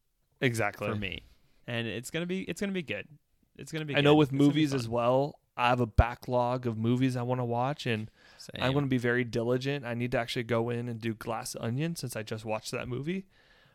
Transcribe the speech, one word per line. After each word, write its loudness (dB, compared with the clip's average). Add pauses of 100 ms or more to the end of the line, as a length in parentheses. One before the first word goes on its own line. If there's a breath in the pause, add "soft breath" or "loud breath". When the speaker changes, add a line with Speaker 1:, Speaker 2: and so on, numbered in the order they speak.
(420)
Speaker 1:
Exactly. 0
Speaker 2:
for -2
me. -8 (420)
And -6
it's -8
gonna -4
be, -4
it's -8
gonna -2
be -4
good. -6 (500)
It's -14
gonna -6
be -2
Speaker 1:
I 4
know 8
Speaker 2:
good. 8
Speaker 1:
with 8
Speaker 2:
It's -8
gonna 4
be 10
Speaker 1:
movies 4
as 0
Speaker 2:
fun. -6
Speaker 1:
well, 2 (200)
I 4
have 4
a 2
backlog 2
of -2
movies 2
I -4
wanna -2
watch, -2
and -2 (460 loud breath)
I'm -6
Speaker 2:
Same. 2
Speaker 1:
gonna 2
be 2
very 2
diligent. 0
I -6
need -2
to 2
actually -4
go 0
in -4
and -8
do 0
Glass -6
Onion -2
since -8
I -6
just -8
watched -4
that -6
movie. -4 (500 soft breath)